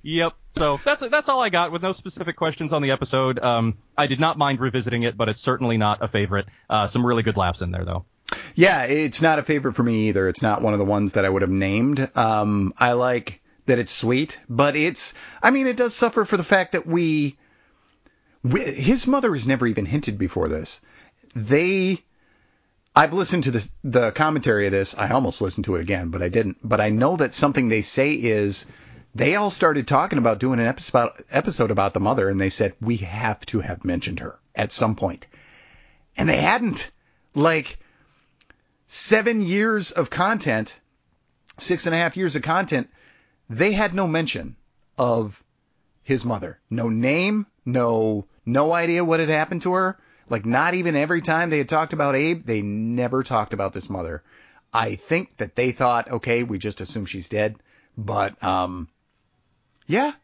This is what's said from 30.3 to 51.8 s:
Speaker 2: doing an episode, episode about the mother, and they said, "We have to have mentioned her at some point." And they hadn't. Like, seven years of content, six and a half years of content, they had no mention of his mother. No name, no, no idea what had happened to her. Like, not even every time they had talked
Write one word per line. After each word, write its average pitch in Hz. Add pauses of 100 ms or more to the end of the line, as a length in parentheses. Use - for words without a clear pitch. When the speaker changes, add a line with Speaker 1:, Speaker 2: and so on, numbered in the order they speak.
Speaker 2:
doing 127
an 113
episode, 120 (200)
episode 131
about 98
the 101
mother, 98
and 98
they 95
said, 101
"We 113
have 101
to 107
have 87
mentioned 87
her - (160)
at 110
some 110
point." - (920)
And 170
they 135
hadn't. 214 (440)
Like, 156 (1080)
seven 220
years 202
of 156
content, 156 (840)
six -
and 165
a 165
half 170
years 160
of 131
content, 160 (580)
they 160
had 196
no 190
mention 156 (420)
of 117 (600)
his 127
mother. 90 (100)
No 117
name, 170 (180)
no, 113 (180)
no 143
idea 170
what 165
had 156
happened 160
to 180
her. 190 (300)
Like, 107
not 143
even 170
every 156
time 165
they 156
had 131
talked 160